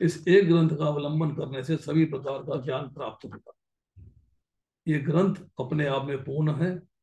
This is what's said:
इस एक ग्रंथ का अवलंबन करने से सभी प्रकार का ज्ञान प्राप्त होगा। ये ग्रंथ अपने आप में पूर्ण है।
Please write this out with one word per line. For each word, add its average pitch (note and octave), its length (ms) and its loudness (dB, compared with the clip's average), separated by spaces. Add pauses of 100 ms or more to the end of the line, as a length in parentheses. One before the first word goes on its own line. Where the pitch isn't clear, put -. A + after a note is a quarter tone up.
इस - 280 0
एक F#3+ 200 8
ग्रंथ E3 200 6
का D3+ 180 -2
अवलंबन D3 440 -2
करने C3 340 -8
से D#3+ 120 -2
सभी D#3 280 2
प्रकार C#3 340 -6
का C#3 220 -6
ज्ञान C3+ 320 -6
प्राप्त B2 320 -12
होगा। G#2 280 -16 (1400)
ये D#3 100 2
ग्रंथ E3 360 2 (260)
अपने D3 260 0
आप C3+ 180 -2
में C#3 200 -6
पूर्ण D3+ 300 0
है। F3+ 240 0 (240)